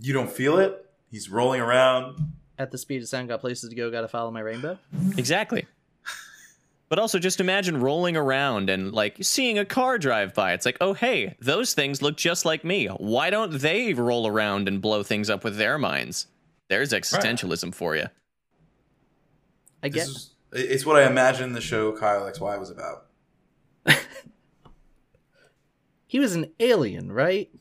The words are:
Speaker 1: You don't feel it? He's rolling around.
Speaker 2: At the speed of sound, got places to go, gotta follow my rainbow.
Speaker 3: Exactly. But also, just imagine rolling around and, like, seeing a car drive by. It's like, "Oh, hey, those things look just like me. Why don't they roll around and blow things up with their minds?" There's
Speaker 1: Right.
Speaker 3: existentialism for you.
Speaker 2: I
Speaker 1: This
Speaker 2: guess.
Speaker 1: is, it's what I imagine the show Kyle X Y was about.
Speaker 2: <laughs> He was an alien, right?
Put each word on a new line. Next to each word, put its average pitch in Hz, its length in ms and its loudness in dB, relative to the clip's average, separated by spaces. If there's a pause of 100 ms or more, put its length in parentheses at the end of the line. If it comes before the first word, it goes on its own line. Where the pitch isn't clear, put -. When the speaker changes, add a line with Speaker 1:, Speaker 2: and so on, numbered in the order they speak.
Speaker 1:
You 135 140 -2
don't 127 160 0
feel 147 280 2
it? 190 280 2 (240)
He's 104 180 -14
rolling 123 320 2
around. 131 720 4 (260)
Speaker 2:
At 131 140 -6
the 131 60 -10
speed 131 240 -6
of 117 60 -12
sound, 127 200 -6
got 117 120 -4
places 123 280 -6
to 117 80 -16
go, 117 140 -4
gotta 113 180 -4
follow 117 220 -4
my 113 100 -8
rainbow. 123 380 -6 (400)
Speaker 3:
Exactly. 165 480 -2 (1200)
But 160 100 2
also, 214 200 2
just 180 220 0
imagine 185 400 0
rolling 165 360 2
around 135 540 2
and, 95 220 0
like, 104 300 0
seeing 240 360 0
a 202 60 0
car 254 340 0
drive 113 360 0
by. 95 180 2
It's 95 140 -2
like, 123 140 0
"Oh, 190 120 2
hey, 190 480 -2
those 160 340 0
things 139 280 -2
look 147 140 0
just 170 280 -2
like 160 180 0
me. 165 240 -2
Why 110 440 -2
don't 208 300 -2
they 185 340 0
roll 120 340 0
around 104 400 0
and 98 140 -2
blow 107 200 2
things 104 280 -2
up 98 140 -2
with 104 120 -4
their 110 220 2
minds?" 71 480 -4 (420)
There's 120 240 0
Speaker 1:
Right. 95 100 0
Speaker 3:
existentialism 95 720 -2
for 80 220 -2
you. 76 100 -2 (1800)
Speaker 2:
I 143 60 -4
Speaker 1:
This 143 60 -4
Speaker 2:
guess. 156 140 -2
Speaker 1:
is, 135 220 -12 (220)
it's 135 340 0
what 151 100 6
I 139 100 10
imagine 127 480 4
the 117 60 -6
show 107 360 0
Kyle 101 300 2
X 95 120 -10
Y 101 200 -4
was 92 120 -12
about. 78 360 -12 (800)
Speaker 2:
<laughs> 135 100 6 (2000)
He 247 140 -2
was 220 160 2
an 160 240 -4
alien, 110 500 2
right? 175 400 0 (100)